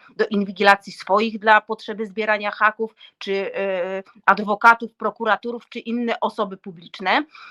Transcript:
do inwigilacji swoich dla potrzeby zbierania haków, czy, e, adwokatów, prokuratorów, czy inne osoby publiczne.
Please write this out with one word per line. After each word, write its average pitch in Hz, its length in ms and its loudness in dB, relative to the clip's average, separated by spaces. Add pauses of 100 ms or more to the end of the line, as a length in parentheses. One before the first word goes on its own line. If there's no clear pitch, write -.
(160)
do 214 120 0
inwigilacji 202 640 2
swoich 214 460 -2
dla 214 220 4
potrzeby 214 460 -10
zbierania 208 440 -4
haków, 214 440 -2 (220)
czy, 196 380 -4
e, 190 480 -4 (220)
adwokatów, 208 680 4
prokuratorów, 220 760 -4
czy 240 100 -12
inne 233 400 -4
osoby 202 380 -4
publiczne. 196 680 -4 (260)